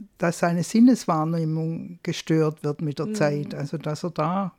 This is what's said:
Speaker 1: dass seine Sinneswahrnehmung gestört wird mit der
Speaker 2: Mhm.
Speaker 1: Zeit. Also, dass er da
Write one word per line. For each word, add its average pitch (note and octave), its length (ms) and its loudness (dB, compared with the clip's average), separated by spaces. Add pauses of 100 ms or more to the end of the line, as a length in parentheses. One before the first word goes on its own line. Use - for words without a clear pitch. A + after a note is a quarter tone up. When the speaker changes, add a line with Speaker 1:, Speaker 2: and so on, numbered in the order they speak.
(180)
Speaker 1:
dass F3 220 -2
seine F3 240 2
Sinneswahrnehmung E3 1400 2
gestört D#3 600 0
wird D3 180 -4
mit D3 160 -4
der D#3 80 -4
Speaker 2:
Mhm. G#3+ 80 -4
Speaker 1:
Zeit. D3 400 0
Also, D3+ 240 -6
dass D3+ 240 -6
er F3+ 80 -4
da F3 480 -2